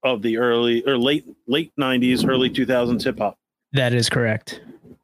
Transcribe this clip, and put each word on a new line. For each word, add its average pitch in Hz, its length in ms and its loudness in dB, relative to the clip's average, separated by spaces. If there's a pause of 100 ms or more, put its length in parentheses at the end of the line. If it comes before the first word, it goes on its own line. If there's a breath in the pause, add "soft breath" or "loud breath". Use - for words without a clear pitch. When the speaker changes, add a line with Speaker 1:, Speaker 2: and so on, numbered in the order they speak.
Speaker 1:
of 127 180 0
the 113 160 -2
early 120 480 2
or 135 120 2
late, 139 280 0 (220)
late 151 300 -2
nineties, 127 480 2
early 131 240 2
two 127 160 -2
thousands 120 400 0
hip 127 140 -2
hop. 104 180 -4 (340)
Speaker 2:
That 127 220 0
is 117 160 0
correct. 113 520 -4 (420)